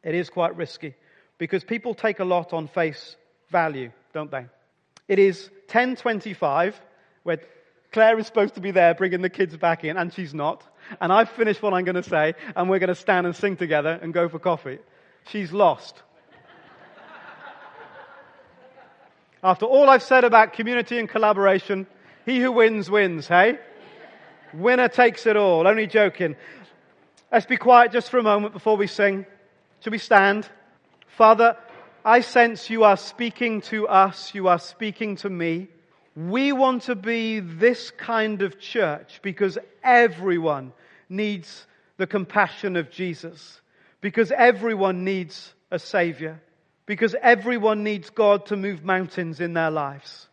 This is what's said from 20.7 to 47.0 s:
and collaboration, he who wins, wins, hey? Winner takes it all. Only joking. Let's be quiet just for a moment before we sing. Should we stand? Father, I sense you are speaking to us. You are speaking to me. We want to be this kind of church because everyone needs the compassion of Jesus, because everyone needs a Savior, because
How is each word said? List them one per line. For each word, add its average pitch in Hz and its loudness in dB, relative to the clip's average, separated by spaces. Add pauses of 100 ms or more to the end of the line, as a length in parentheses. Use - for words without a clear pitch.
and 220 -6
collaboration, 196 0 (380)
he 247 -2
who 254 0
wins, 220 2
wins, 190 -2
hey? 202 4 (960)
Winner 240 2
takes - 2
it 214 2
all. 180 4
Only 214 4
joking. 185 0 (960)
Let's 233 2
be 254 -2
quiet 240 6
just 233 -4
for 254 0
a 240 0
moment 208 0
before 214 0
we 202 -2
sing. 196 -2 (540)
Should 220 -8
we 226 -6
stand? 202 2 (600)
Father, 220 4 (480)
I 233 6
sense 233 0
you 226 2
are 202 6
speaking 226 -6
to 214 -6
us. 190 0
You 185 -2
are 175 2
speaking 214 -10
to 202 -10
me. 170 -6 (460)
We 226 -2
want 262 0
to 247 -4
be 220 -6
this 185 -2
kind 220 -4
of 196 -6
church - -6
because 190 -4 (260)
everyone 170 2 (380)
needs 202 -8 (320)
the 190 -4
compassion 190 -4
of 160 -6
Jesus, 170 -12 (400)
because 202 -2
everyone 196 2
needs 185 -8 (160)
a 180 -6
Savior, 160 -4 (460)
because 208 -2